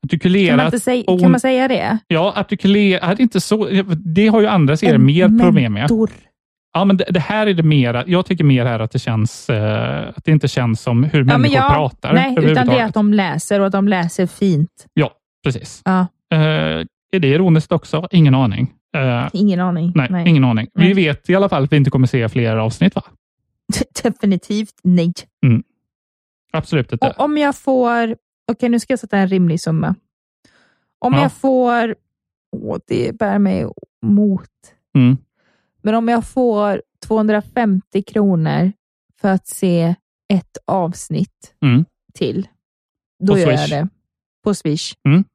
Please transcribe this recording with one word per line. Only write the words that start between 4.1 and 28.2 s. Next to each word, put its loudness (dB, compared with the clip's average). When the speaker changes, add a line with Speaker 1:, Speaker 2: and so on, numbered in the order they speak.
Speaker 1:
har 4
ju 4
andra 2
serier 2
Speaker 2:
En 6
Speaker 1:
mer 4
problem 2
med. -4
Speaker 2:
mentor. 0
Speaker 1:
Ja, 0
men 4
det, 0
det 2
här -2
är 0
det 0
mera, 2
jag 0
tycker -2
mer 4
här -2
att -4
det -4
känns, -4
eh, -4
att -18
det 0
inte 2
känns -2
som 0
hur 0
Speaker 2:
Ja, 2
Speaker 1:
människor 4
Speaker 2:
men 2
ja, 2
Speaker 1:
pratar -2
Speaker 2:
nej, 4
utan -2
det 0
är 2
Speaker 1:
överhuvudtaget. 2
Speaker 2:
att -8
de 2
läser -2
och 2
att -2
de 0
läser -2
fint. -2
Speaker 1:
Ja, 0
precis. -8
Speaker 2:
Ja. 0
Speaker 1:
Eh, 2
är 0
det 0
ironiskt 2
också? -6
Ingen 4
aning. -2
Eh, -2
Speaker 2:
Ingen 0
aning. -2
Speaker 1:
nej, 0
Speaker 2:
Nej. -2
Speaker 1:
ingen 4
aning. 0
Speaker 2:
Nej. 4
Speaker 1:
Vi 2
vet -2
i 2
alla 2
fall -2
att -2
vi 2
inte 2
kommer 2
se -2
fler -2
avsnitt, 0
va? -6
Speaker 2:
<laughs> -8
Definitivt -4
nej. 2
Speaker 1:
Mm. 2
Absolut -4
inte. -2
Speaker 2:
Och -6
om -2
jag 0
får, -2